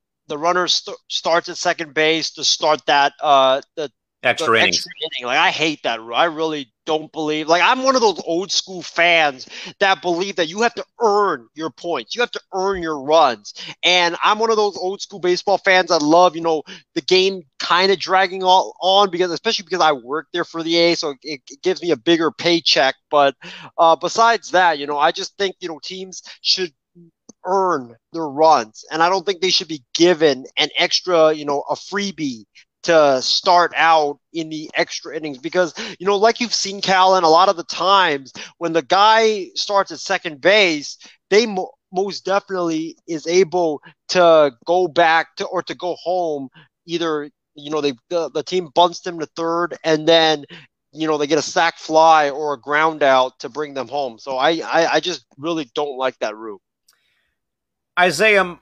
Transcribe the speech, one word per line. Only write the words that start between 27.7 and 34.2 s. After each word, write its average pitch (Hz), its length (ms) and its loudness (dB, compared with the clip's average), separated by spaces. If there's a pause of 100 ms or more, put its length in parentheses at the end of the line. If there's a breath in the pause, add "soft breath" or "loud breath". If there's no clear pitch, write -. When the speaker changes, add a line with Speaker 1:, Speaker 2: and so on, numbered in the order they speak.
Speaker 1:
their 165 160 -6
runs, 139 640 2
and 160 100 0
I 175 60 4
don't 185 180 -2
think 180 140 -4
they 185 100 0
should - 160 -2
be 156 160 -10 (120)
given 156 520 2 (100)
an 151 120 0 (100)
extra, 160 540 2
you 151 120 -6
know, 143 240 -4
a 147 60 -4
freebie 147 720 -8 (400 soft breath)
to 147 380 4
start 175 540 2
out 151 420 2 (140)